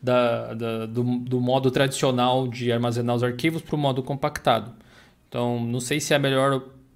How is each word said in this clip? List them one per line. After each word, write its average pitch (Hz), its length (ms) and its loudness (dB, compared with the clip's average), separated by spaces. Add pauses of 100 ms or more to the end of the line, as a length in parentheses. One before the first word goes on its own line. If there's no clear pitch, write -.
da, 120 500 2
da, 113 320 -4
do, 113 180 -2 (180)
do 127 200 -2
modo 131 300 2
tradicional 131 760 2
de 120 240 -4
armazenar 120 460 0
os 120 60 0
arquivos 151 400 -2
pro - 160 -4
modo 135 240 0
compactado. 135 720 -2 (520)
Então, 120 380 -2
não 120 160 -2
sei 147 200 -2
se - 120 -2
é 147 40 4
a - 20 4
melhor 135 460 2 (320)